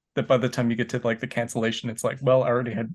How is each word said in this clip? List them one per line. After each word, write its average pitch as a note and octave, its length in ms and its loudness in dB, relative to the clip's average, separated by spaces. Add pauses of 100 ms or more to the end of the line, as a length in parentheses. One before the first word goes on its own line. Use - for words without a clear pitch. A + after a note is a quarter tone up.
(160)
that B2+ 120 0
by C3 80 6
the B2 120 0
time A#2+ 220 0
you A2+ 60 0
get A2+ 140 -2
to, A#2+ 120 -4
like, A#2 180 0
the B2 60 -6
cancellation, A#2 640 -2
it's A2 160 -6
like, B2 160 -4
"Well, C3 240 6
I - 40 2
already A#2+ 260 0
had A2+ 200 -6